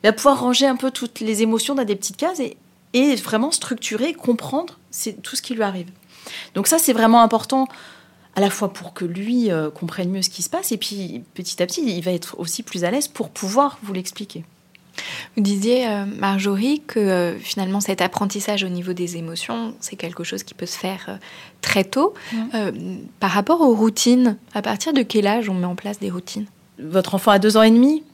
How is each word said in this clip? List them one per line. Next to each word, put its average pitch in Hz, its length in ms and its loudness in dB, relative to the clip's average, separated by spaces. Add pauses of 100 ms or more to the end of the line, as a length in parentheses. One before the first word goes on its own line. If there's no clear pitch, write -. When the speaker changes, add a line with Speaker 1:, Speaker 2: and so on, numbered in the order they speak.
Speaker 1:
il 202 40 6
va 220 40 8
pouvoir 262 300 4
ranger 247 260 2
un 262 80 2
peu 262 160 -2
toutes 240 300 -8
les 220 200 -2
émotions 226 320 0
dans 269 120 0
des 202 100 0
petites 196 220 -10
cases 330 240 -2
et, - 160 -6 (360)
et 262 220 4
vraiment 220 360 -2
structurer, 240 640 -4
comprendre 277 640 -2 (120)
c'est, - 320 -8
tout - 160 -8
ce - 40 -4
qui - 140 -10
lui 220 80 0
arrive. 185 240 -4 (640)
Donc 202 140 0
ça, 320 120 4
c'est 285 120 2
vraiment 226 300 8
important, 233 480 4 (680)
à 190 60 2
la 196 80 4
fois 190 240 -4
pour - 200 -16
que 180 120 -8
lui, 208 460 0
euh, 156 180 0
comprenne 175 400 -6
mieux 190 120 -2
ce 185 80 -2
qui - 120 -10
se 170 80 -6
passe, 349 240 -4
et 202 40 -4
puis 190 440 -8 (120)
petit - 300 -4
à - 20 4
petit, 330 160 -6 (160)
il 170 40 -4
va 180 100 -2
être 170 280 -4
aussi 170 220 -6
plus 175 220 -6
à 175 80 2
l'aise 285 160 0
pour - 220 -8
pouvoir 262 540 0
vous 202 100 -8
l'expliquer. 185 500 -10 (960)
Speaker 2:
Vous 208 60 2
disiez, 220 440 2
euh, 202 180 -2
Marjorie, 202 800 0
que, - 140 -2
euh, 180 400 2
finalement, 190 400 -4
cet 190 220 -2
apprentissage 196 640 -2
au 185 40 -6
niveau 180 220 -6
des 175 240 -6
émotions, 220 640 -8
c'est - 160 -12
quelque 170 300 -10
chose 190 180 -8
qui - 120 -18
peut 185 100 -8
se - 120 -10
faire, 190 300 -8
euh, 196 80 -10 (460)
très 190 240 2
tôt. 330 280 0 (200)
Speaker 1:
Mhm. 226 200 -4
Speaker 2:
Euh, 208 180 -2 (500)
par 196 100 0
rapport 247 300 2
aux 254 140 8
routines, 226 600 4 (160)
à 208 80 -4
partir 214 300 -4
de 269 120 4
quel 208 240 0
âge 214 200 0
on 190 60 -2
met 180 140 -2
en 180 80 -4
place 202 240 -10
des 202 100 -4
routines ? 180 360 -8 (340)
Speaker 1:
Votre 180 360 0
enfant 190 160 2
a 202 60 8
deux 208 200 4
ans 220 40 8
et 220 80 10
demi ? 269 320 6 (120)